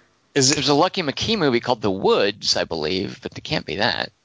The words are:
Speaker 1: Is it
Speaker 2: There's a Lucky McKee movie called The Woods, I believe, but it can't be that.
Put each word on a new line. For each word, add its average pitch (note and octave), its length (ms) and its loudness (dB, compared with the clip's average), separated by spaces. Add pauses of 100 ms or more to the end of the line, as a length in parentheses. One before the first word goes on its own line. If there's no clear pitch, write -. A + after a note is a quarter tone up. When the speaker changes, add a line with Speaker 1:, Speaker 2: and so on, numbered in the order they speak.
(360)
Speaker 1:
Is C3+ 160 4
it D3+ 40 2
Speaker 2:
There's C#3 140 -2
a D3 60 6
Lucky F#3 260 2
McKee E3+ 360 -2
movie C3+ 220 2
called A#2 220 -2
The G#2+ 100 0
Woods, G#2 640 0
I F#2+ 100 0
believe, E2 560 -4
but - 160 -10
it - 60 -14
can't - 220 -4
be D2+ 120 -6
that. F#2+ 340 0 (120)